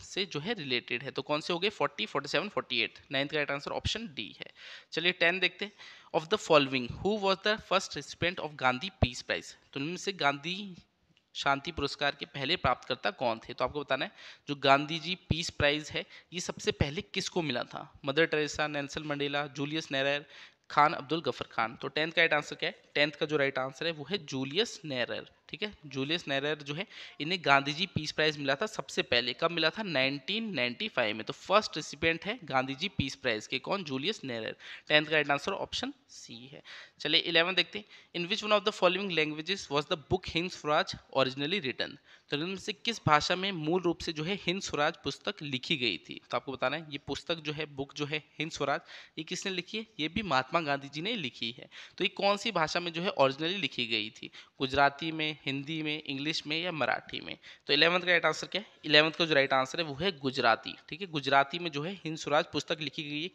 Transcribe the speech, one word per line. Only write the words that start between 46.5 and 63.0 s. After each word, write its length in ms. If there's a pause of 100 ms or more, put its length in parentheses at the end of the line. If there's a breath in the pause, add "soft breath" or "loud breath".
बताना 240
है 140
ये 160
पुस्तक 340
जो 120
है, 140
बुक 280
जो 120
है 160 (160)
हिंद 140
स्वराज, 280 (380 loud breath)
ये 60
किसने 280
लिखी 260
है? 80 (140)
ये 80
भी 160
महात्मा 360
गांधी 280
जी 140
ने 140
लिखी 420
है। 100 (300 loud breath)
तो 60
ये 120
कौन 200
सी 160
भाषा 280
में 120
जो 100
है 100
originally 480
लिखी 260
गई 260
थी? 180 (300 loud breath)
गुजराती 520
में, 320
हिंदी 380
में, 200
इंग्लिश 440
में 160
या 100
मराठी 480
में? 160 (300 loud breath)
तो 60
इलेवंथ 280
का 60
राइट 200
आंसर 200
क्या 140
है? 60 (180)
इलेवंथ 280
का 120
जो 100
राइट 180
आंसर 280
है 60
वो 80
है 240
गुजराती, 560 (140)
ठीक 120
है, 80
गुजराती 500
में 120
जो 120
है 100 (120)
हिंद 140
स्वराज 340
पुस्तक 280
लिखी 220